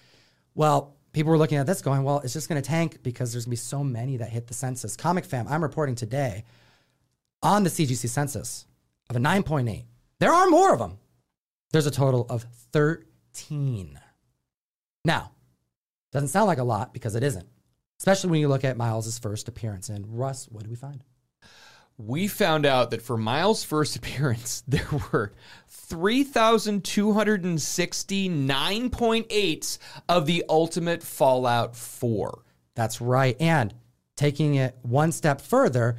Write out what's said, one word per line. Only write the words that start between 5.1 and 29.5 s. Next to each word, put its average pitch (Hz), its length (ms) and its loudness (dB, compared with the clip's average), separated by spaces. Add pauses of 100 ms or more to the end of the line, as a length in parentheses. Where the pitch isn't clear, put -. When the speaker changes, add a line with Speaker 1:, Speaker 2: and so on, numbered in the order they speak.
Speaker 1:
Fam, 120 240 -6
I'm 156 140 -2
reporting 143 320 -2
today 117 500 -4 (1000)
on 196 220 4
the 170 60 2
C 160 160 0
G 127 80 0
C 123 140 -4
census - 580 -6 (420)
of 120 80 -4
a - 20 0
nine 165 240 2
point 131 280 -2
eight. - 160 -10 (340)
There 214 120 4
are 370 160 6
more 349 240 8
of 135 100 2
'em. 95 160 -8 (760)
There's 156 140 4
a 143 40 -2
total 127 400 2
of 120 160 -6 (240)
thirteen. 139 1300 -4 (1080)
Now, 151 280 -2 (800)
doesn't 143 160 -2
sound 208 180 2
like 165 120 2
a 127 60 0
lot 113 300 -2
because 113 220 -6
it 117 80 0
isn't, 120 240 -4 (500)
especially 190 320 2
when 156 100 2
you 147 60 2
look 135 160 2
at 131 140 -2
Miles' 113 420 -4
first 107 300 -8
appearance. 104 400 -10
And 104 280 -10
Russ, 131 280 -6
what 107 180 -16
do 117 80 -12
we 117 60 -10
find? 139 260 -14 (960)
Speaker 2:
We 131 320 -4
found 160 380 2
out 127 240 4
that 117 120 -4
for 120 140 -4
Miles' 151 480 2
first 151 320 -2
<laughs> - 0 -
appearance, - 720 -4
there 139 180 0 (260)
were 110 200 0 (340)
three 208 560 0
thousand 220 600 2
two 208 280 2
hundred 208 320 2
and 170 160 0
sixty 185 680 -2
nine 160 600 0
point 226 400 0
eights 190 500 -2 (280)